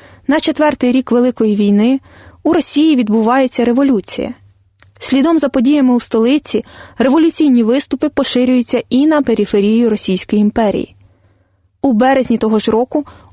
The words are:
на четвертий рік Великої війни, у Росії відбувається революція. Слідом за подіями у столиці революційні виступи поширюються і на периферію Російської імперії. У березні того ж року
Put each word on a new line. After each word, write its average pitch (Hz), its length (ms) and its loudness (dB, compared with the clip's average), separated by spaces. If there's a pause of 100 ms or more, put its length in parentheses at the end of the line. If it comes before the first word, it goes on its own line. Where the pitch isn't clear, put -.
(260)
на 302 140 0
четвертий 294 520 0
рік 254 200 -2
Великої 240 440 0
війни, 208 440 2 (420)
у 311 100 0
Росії 311 440 2
відбувається 233 680 0
революція. 240 720 -2 (640)
Слідом 311 400 0
за 285 100 2
подіями 262 460 2
у 240 60 0
столиці 233 640 -2 (340)
революційні 277 640 2
виступи 269 460 -2
поширюються 254 800 -2
і 269 180 0
на 302 160 2
периферію 214 680 0
Російської 208 520 -2
імперії. 214 540 -2 (840)
У 277 100 0
березні 247 460 0
того 220 200 0
ж 214 120 -4
року 254 340 -2 (280)